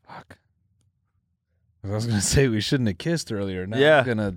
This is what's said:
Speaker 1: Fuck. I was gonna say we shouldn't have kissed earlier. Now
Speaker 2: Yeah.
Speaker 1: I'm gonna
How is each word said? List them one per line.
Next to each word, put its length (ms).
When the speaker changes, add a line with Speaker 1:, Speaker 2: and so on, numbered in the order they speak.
Speaker 1:
Fuck. 320
I 40
was 180
gonna 140
say 280
we 120
shouldn't 280
have 100
kissed 340
earlier. 340
Now 120
Speaker 2:
Yeah. 220
Speaker 1:
I'm 60
gonna 300